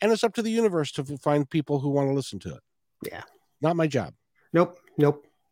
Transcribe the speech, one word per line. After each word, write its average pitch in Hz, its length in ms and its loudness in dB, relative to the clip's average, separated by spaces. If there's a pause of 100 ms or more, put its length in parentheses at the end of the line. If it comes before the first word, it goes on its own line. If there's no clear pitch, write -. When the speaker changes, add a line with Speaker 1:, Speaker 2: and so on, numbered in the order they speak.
Speaker 1:
And 214 100 2
it's 214 140 2
up 214 80 -2
to 233 80 -2
the 220 80 -2
universe 208 440 0
to 143 140 -6
f-, 143 140 -10
find 147 280 2
people 147 300 -2
who 143 100 -2
wanna 139 240 0
listen 131 260 -4
to 78 160 -10
it. - 40 -20 (500)
Speaker 2:
Yeah. - 120 -12 (400)
Speaker 1:
Not 165 160 0
my 165 100 2
job. 123 260 -2 (380)
Speaker 2:
Nope. 175 280 2 (180)
Nope. 147 280 2 (260)